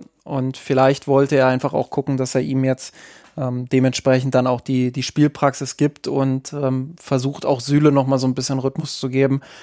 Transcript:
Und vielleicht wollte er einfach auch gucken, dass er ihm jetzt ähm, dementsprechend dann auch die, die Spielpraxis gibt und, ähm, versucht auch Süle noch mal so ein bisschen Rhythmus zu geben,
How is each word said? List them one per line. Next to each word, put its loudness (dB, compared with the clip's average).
Und -4
vielleicht 2
wollte 4
er 4
einfach 0
auch -2
gucken, -2
dass -4
er 0
ihm -2
jetzt -2
ähm, -6
dementsprechend 2
dann 2
auch 0
die, -2
die -6
Spielpraxis 0
gibt -2
und, -2
ähm, -4
versucht -4
auch 0
Süle 4
noch 2
mal 2
so 0
ein 0
bisschen -4
Rhythmus -6
zu -6
geben, 0